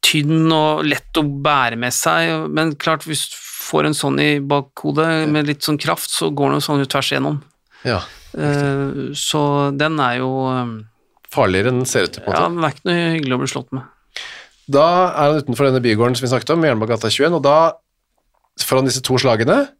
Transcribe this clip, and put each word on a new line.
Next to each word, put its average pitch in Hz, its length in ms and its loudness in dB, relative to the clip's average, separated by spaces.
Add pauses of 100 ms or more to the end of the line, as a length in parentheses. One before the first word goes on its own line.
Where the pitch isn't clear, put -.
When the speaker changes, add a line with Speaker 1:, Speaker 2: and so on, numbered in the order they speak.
Speaker 1:
tynn 160 480 2
og 156 320 2
lett - 320 -2
å 156 60 2 (180)
bære 135 380 2
med 123 120 -2
seg, 165 600 0
men 156 220 0
klart, 160 280 -2
hvis 151 240 -6
du - 80 -14
får - 540 -4
en 151 80 -2
sånn 139 240 -2
i 147 160 4
bakhodet 143 720 -2
Speaker 2:
Ja. 160 180 0
Speaker 1:
med 151 240 0
litt 147 160 -4
sånn 151 120 0
kraft, 165 320 -4
så 165 220 -2
går 139 200 0
den 147 80 0
jo 143 120 -4
sånn 143 100 2
ut 135 60 -4
tvers 135 240 -4
igjennom. 143 300 -2 (420)
Speaker 2:
Ja. 110 180 -2 (340)
Speaker 1:
Eh, 139 760 -2
så 143 640 0
den 151 240 0
er 123 180 0
jo, 131 120 -2 (180)
eh, 120 360 -4 (440)
Speaker 2:
Farligere 101 400 2
enn 127 140 0
den - 40 0
ser 113 180 2
ut, - 80 -4
på - 100 -14
en 101 100 -4
måte. - 80 2
Speaker 1:
Ja, 120 80 2
den 170 160 -2
er 147 60 0
ikke - 160 -10
noe 170 260 0
hyggelig 143 220 -2
å 123 60 -2
bli 139 100 -2
slått 131 220 -10
med. 131 100 -8 (880)
Speaker 2:
Da 139 140 6 (260)
er 147 220 2
han 156 100 0
utenfor 139 240 0
denne 131 160 2
bygården 120 340 2
som 123 80 -6
vi 120 80 0
snakket 127 220 0
om, 170 80 2
Jernbanegata 113 480 0
tjueén, 156 240 2
og 151 80 0
da 156 300 4 (920)
får - 140 0
han 135 100 4
disse 127 160 -2
to 131 160 0
slagene 131 500 2 (120)